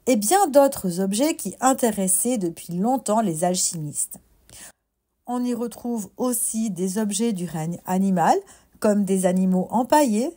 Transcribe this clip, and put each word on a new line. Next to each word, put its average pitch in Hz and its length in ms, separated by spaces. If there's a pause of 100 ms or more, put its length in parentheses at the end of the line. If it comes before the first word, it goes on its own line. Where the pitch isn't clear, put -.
Et 254 100
bien 349 300
d'autres 262 520
objets 214 380
qui - 240
intéressaient 240 760
depuis 170 360
longtemps 226 480
les 175 240
alchimistes. 175 720 (1080)
On 247 200
y 247 80
retrouve 233 640
aussi 233 520
des 185 280
objets 220 340
du 180 140
règne 165 400
animal, 190 520 (420)
comme 208 240
des 185 220
animaux 185 460
empaillés, 262 640